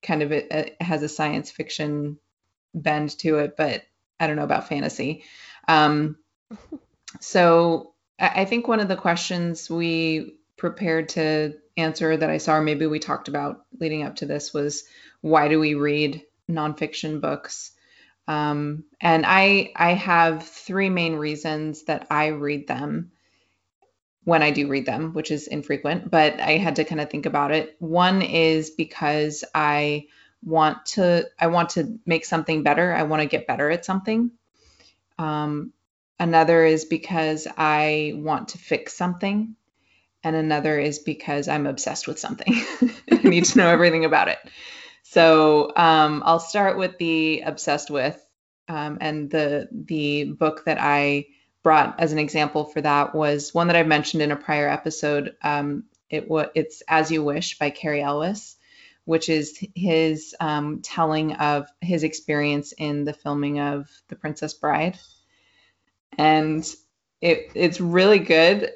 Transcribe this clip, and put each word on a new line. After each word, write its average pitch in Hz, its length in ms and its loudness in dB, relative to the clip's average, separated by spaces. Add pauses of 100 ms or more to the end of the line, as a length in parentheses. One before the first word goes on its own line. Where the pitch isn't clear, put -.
kind 151 220 -2
of 147 80 -4
a, - 500 -4
a, - 20 -6
has 156 200 -2
a 151 60 -6
science 151 420 -4
fiction 147 640 -6 (560)
bend 151 460 -4
to 156 200 0
it, 147 180 -4
but 143 260 -4 (380)
I 160 60 0
don't 151 100 -2
know 147 80 -4
about - 240 -2
fantasy. 147 560 -6 (420)
Um, 151 480 4 (340)
<laughs> - 720 -20
so 170 720 4 (260)
I, 190 220 2
I 196 40 2
think 233 240 -4
one 226 100 2
of 202 80 0
the 185 80 -2
questions 175 760 -4
we 165 680 -2 (200)
prepared 160 520 -2
to 156 460 -2 (220)
answer 160 400 0
that 156 120 0
I 156 80 0
saw, 156 180 0
or 156 60 2
maybe 151 240 0
we 156 140 -2
talked - 280 -8
about 143 380 -8 (140)
leading 156 240 -4
up 139 140 -10
to 147 80 -10
this, 147 280 -8
was 147 300 -6 (380)
why 156 260 4
do 156 120 4
we 151 140 2
read 147 500 -2 (260)
nonfiction 151 720 -6
books? - 500 -8 (560)
Um, 147 560 -4 (160)
and 165 280 4
I, 196 480 4
I 170 180 2
have 170 540 2
three 190 420 -4
main 170 260 -2
reasons 151 680 -6
that - 260 -4
I 151 160 0
read 143 400 -4
them 147 440 -6 (1120)
when 165 200 4
I 151 80 2
do 143 160 -2
read 135 180 -2
them, 156 280 -4
which 156 180 -6
is 147 160 -6
infrequent, 147 640 -6
but 156 280 4
I 156 180 2
had 175 180 -2
to 156 80 0
kinda 151 240 -4
think 147 180 -8
about 147 260 -2
it. 156 280 -2
One 180 420 2
is 160 480 2
because 151 720 -4 (120)
I 147 500 0 (380)
want 156 440 0
to, 175 400 2 (120)
I 170 80 2
want 170 240 0
to - 340 -4
make 165 200 -2
something 160 360 -2
better. 156 320 2
I 160 100 0
wanna 151 220 0
get 135 220 -4
better 139 240 0
at 170 140 -4
something. 220 460 -2 (840)
Um, 151 560 -6 (460)
another 165 460 6
is 156 200 4
because 160 640 -4 (100)
I 151 580 0
want 147 340 -6
to - 100 -16
fix - 340 -6
something. 196 600 -4 (680)
And 160 120 -2
another 151 440 0
is 143 200 -2
because 143 480 -6
I'm 147 180 -2
obsessed 139 420 -6
with - 120 -10
something. - 340 -4
<laughs> - 580 -2
I - 120 8
need 175 220 6
to - 120 4
know 175 120 8
everything 165 360 6
about 151 220 4
it. 85 100 -2 (640)
So, 156 760 6
um, 156 480 6
I'll 165 160 4
start 196 380 0
with 180 220 -4
the 160 420 0
obsessed - 480 -4
with, 143 340 -2 (440)
um, 151 340 -8
and 151 300 -4
the, 147 400 -2
the 147 540 -4
book 151 400 -2
that 160 140 0
I 143 460 0 (380)
brought 156 360 4
as 160 140 0
an 156 60 -2
example 151 460 -2
for 151 160 -6
that 143 340 2
was 147 380 -2
one 170 140 2
that 170 80 4
I 170 80 6
mentioned 151 380 0
in 147 100 0
a 147 40 -2
prior 147 340 -2
episode. 147 760 -4
Um, 143 420 -4 (240)
it 156 200 -6
wa-, 156 260 0
it's 156 320 -4
As 156 240 2
You 156 120 0
Wish 147 340 -4
by 143 140 -2
Cary 147 320 -4
Elwes, 156 520 -4 (500)
which 160 220 0
is 151 320 -2 (160)
his, 160 640 0
um, 151 440 -4
telling 156 500 -2
of 147 340 -2 (140)
his 170 220 -2
experience 147 760 -2
in 147 280 -4
the 143 80 -4
filming 147 460 -4
of 143 300 -4 (180)
The - 80 -16
Princess 151 380 -8
Bride. 151 460 -2 (1160)
And 156 460 4 (580)
it, 165 340 2
it's 175 260 0
really 185 380 6
good. 170 560 4